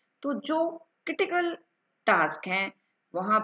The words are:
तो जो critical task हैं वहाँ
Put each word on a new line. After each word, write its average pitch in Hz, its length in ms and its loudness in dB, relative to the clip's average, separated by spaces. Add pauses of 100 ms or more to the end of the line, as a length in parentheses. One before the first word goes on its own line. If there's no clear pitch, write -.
(240)
तो 285 180 -2
जो 320 280 0 (360)
critical 349 500 0 (520)
task 165 400 2
हैं 196 240 -2 (420)
वहाँ 202 300 2